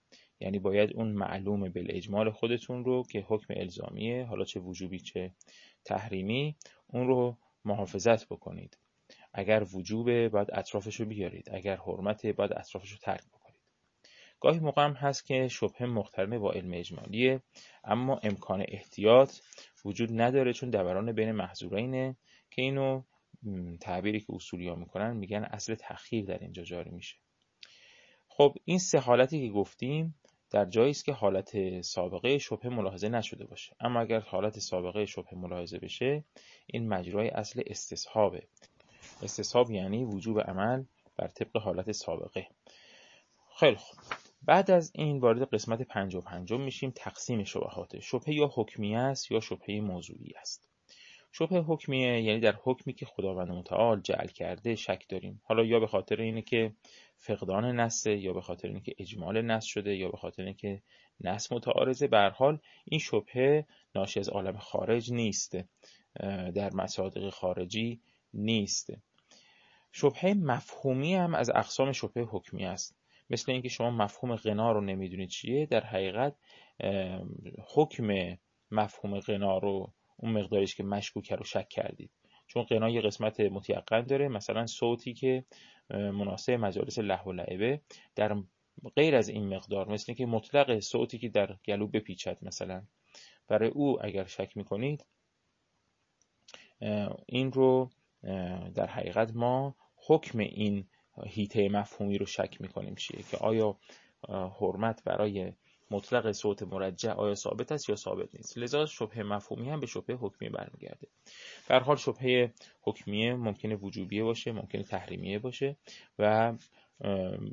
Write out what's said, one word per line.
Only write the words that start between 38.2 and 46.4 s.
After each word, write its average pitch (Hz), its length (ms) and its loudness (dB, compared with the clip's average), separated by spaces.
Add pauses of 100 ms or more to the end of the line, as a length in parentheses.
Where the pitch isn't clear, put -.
استصحاب 117 500 2
یعنی 101 320 -2
وجوب 107 360 -2
عمل 107 440 0 (340)
بر - 100 -2
طبق - 300 -4
حالت 95 340 -2
سابقه. 87 560 -6 (1120)
خیلی 135 160 8
خوب، - 240 -18 (440)
بعد 185 280 6
از 170 220 6
این 147 260 0
وارد 120 240 6
قسمت 113 380 -2
پنج 98 340 -4
و 90 60 -4
پنجم 90 400 -6